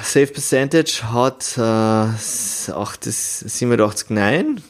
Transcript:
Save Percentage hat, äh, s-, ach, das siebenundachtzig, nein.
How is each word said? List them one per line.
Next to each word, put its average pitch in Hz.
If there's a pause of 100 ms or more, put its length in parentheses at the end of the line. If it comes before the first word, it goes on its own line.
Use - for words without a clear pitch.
Save 143
Percentage 139
hat, 123
äh, 110
s-, -
ach, 98
das -
siebenundachtzig, 110
nein. 151